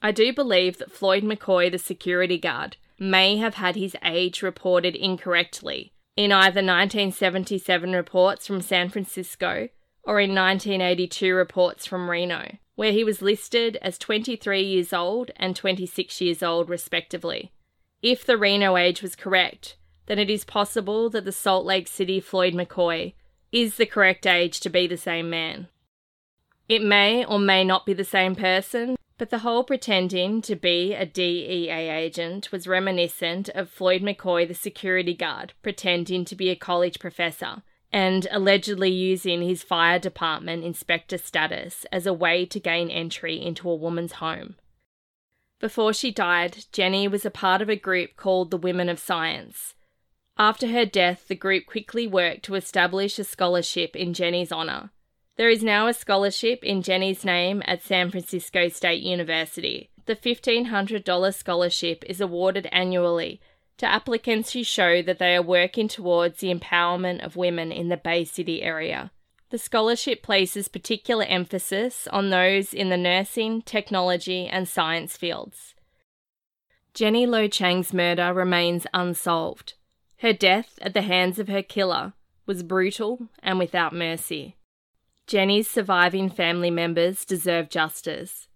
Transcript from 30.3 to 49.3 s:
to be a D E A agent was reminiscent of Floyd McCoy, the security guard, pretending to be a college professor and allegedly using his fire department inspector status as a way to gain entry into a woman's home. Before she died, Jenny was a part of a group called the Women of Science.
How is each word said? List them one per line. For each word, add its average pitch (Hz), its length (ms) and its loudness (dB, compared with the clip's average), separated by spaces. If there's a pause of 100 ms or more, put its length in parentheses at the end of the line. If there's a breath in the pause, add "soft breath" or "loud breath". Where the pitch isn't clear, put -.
to 208 140 -4
be 175 380 2
a 190 120 -4
D 175 440 -2
E 175 200 -4
A 160 200 -4
agent 165 640 -6
was 180 160 -8
reminiscent 185 840 -2
of 185 200 -6
Floyd 185 320 2
McCoy, 185 460 0
the 175 60 -8
security 185 600 -2
guard, 165 400 -6 (100)
pretending 180 600 -2
to 185 100 -12
be 185 140 0
a 180 60 0
college 175 440 0
professor - 640 -6 (280)
and 190 380 2
allegedly 196 600 2
using 185 520 0
his 175 220 -2
fire 170 360 4
department 165 640 -4
inspector 170 520 -4
status - 760 -4
as 180 120 -2
a 196 80 0
way 175 320 2
to 185 140 -8
gain 170 300 -2
entry 165 520 -6
into 175 280 -6
a 170 60 2
woman's 170 380 -6
home. - 420 -8 (1040)
Before 220 320 0
she 240 180 -2
died, 175 640 0
Jenny 196 340 2
was 202 180 -2
a 202 60 -2
part 190 300 2
of 214 80 -4
a 214 80 0
group 185 400 -2
called 185 340 2
the 190 60 -2
Women 180 320 0
of 170 100 -4
Science. - 760 -6 (640)